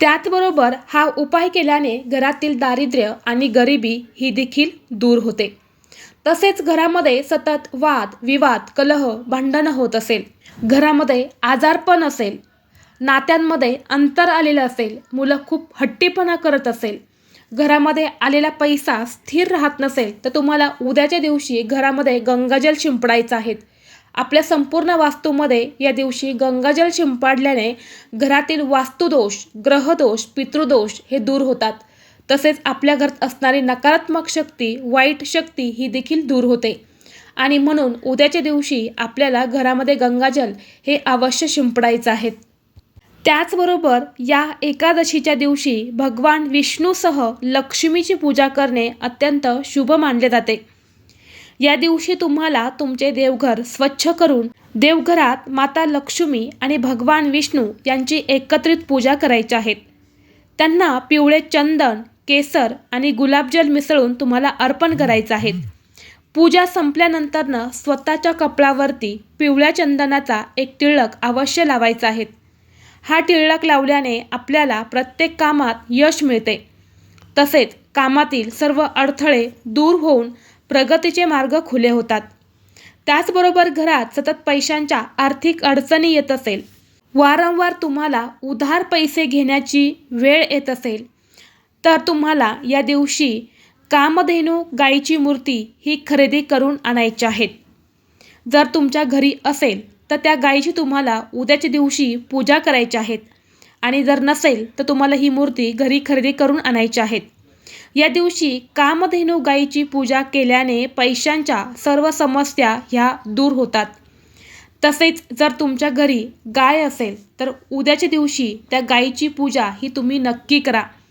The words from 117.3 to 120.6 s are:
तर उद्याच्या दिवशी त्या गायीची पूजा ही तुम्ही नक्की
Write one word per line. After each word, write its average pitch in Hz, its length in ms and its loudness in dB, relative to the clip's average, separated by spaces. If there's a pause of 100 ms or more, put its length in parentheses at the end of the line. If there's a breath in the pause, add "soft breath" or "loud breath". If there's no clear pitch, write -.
तर 254 100 -4 (220)
उद्याच्या 294 360 0
दिवशी 277 500 -2 (120)
त्या 254 100 0
गायीची 254 480 0
पूजा 277 360 -2
ही 202 240 -8
तुम्ही 262 300 -4
नक्की 247 420 0